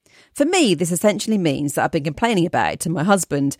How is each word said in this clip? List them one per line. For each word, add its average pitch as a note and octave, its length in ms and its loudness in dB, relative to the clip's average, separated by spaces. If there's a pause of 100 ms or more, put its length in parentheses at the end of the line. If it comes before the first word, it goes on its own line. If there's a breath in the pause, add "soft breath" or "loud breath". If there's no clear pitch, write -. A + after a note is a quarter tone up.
(320 soft breath)
For C#4 120 0
me, D#4 300 4
this E3 180 -2
essentially G#3 460 0
means C#3+ 360 0
that C3+ 120 0
I've - 60 -2
been D3+ 120 -2
complaining F3 420 0
about G2+ 280 0
it - 60 -10
to E3 100 -4
my D#3 120 -2
husband D#3 580 0